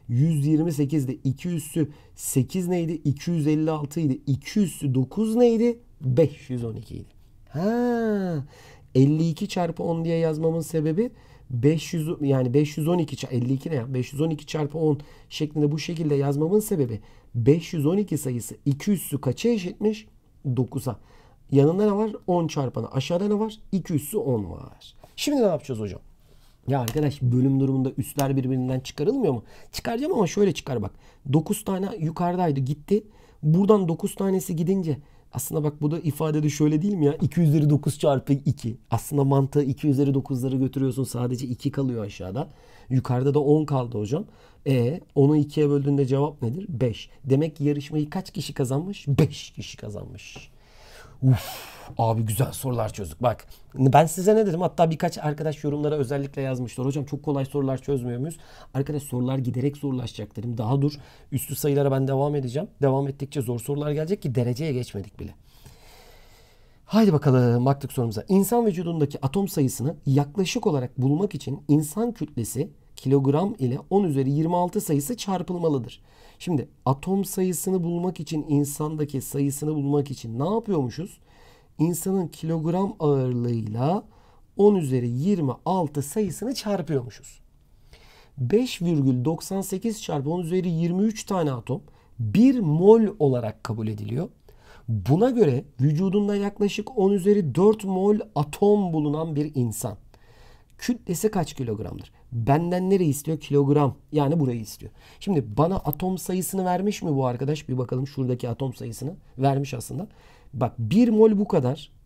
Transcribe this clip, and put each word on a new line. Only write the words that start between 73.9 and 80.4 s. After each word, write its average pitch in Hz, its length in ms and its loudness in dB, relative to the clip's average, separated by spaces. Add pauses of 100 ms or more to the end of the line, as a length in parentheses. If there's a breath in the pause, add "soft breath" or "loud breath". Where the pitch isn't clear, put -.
üzeri 139 280 0
yirmi 160 240 2
altı 175 260 0
sayısı 147 360 -2
çarpılmalıdır. 170 840 -4 (380 soft breath)
Şimdi 160 300 -2 (160)
atom 185 400 0
sayısını 185 580 -2
bulmak 170 360 -4
için, 151 300 -6
insandaki 143 720 -2
sayısını 143 540 -4
bulmak 143 360 0
için 117 280 -10
ne 139 60 -2